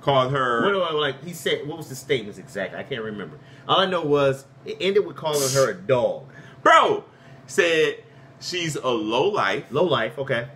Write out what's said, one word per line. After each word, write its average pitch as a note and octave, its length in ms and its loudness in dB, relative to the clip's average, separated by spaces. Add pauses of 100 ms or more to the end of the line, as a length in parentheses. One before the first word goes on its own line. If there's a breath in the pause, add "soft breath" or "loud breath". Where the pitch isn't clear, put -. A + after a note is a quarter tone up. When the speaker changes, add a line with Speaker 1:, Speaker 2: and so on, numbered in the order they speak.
Speaker 1:
Called C3+ 300 2
her B2 320 0
Speaker 2:
What G3+ 80 2
do F#3+ 100 0
I, E3 100 -2
like, C#3+ 320 -2
he F3 80 -12
said, D#3 340 -4
"What D#3+ 120 -8
was D3 100 -14
the C3 60 -12
statements A2 440 -4
exactly?" F#2 400 -8
I G2+ 40 -10
can't A#2+ 200 -8
remember. G2+ 360 -10 (300 loud breath)
All D#3+ 100 4
I F#3+ 80 4
know F3+ 160 -2
was C#3+ 420 2 (200)
it A2 160 -10
ended F#3+ 260 2
with C#3+ 100 -12
calling D3+ 240 -2 (140)
her C3+ 160 4
a G2+ 40 -4
dog. G#2 500 0 (380 loud breath)
Speaker 1:
Bro D4 420 6 (420 loud breath)
said D#3+ 560 2 (380 loud breath)
she's E3+ 340 -4
a C3 140 -4
lowlife A#2 840 0
Speaker 2:
Lowlife, B2+ 480 0
okay. C3 380 -4